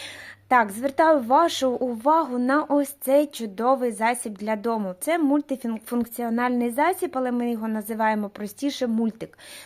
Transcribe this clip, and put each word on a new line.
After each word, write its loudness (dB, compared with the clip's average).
Так, 4
звертаю 4
вашу 2
увагу 0
на 2
ось 0
цей 4
чудовий -2
засіб -2
для -2
дому. -4
Це 0
мультифункціональний -2
засіб, 0
але -2
ми 0
його -4
називаємо -2
простіше -4
мультик. -4